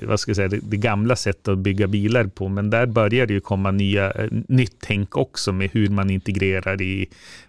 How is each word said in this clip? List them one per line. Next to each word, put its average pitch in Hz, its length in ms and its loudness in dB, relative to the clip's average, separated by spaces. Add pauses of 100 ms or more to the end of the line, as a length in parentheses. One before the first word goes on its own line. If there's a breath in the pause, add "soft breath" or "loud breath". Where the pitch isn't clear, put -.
vad 107 180 -2
ska - 100 -4
jag 101 60 0
säga, 98 120 0
det, 101 140 -2
det 104 140 -4
gamla 110 400 2
sättet - 320 -4
att 98 100 2
bygga 98 280 0
bilar 107 380 2
på, 98 240 -6
men 101 220 -2
där 117 160 2
börjar 113 400 2
det 104 60 -2
ju 98 80 0
komma 98 300 -2
nya, 98 420 2
eh, 110 160 -4 (200)
nytt 127 320 2
tänk 101 360 -4
också - 360 -2
med 95 200 -2
hur 107 160 2
man 98 220 0
integrerar 95 720 0
i 95 260 -4 (400 loud breath)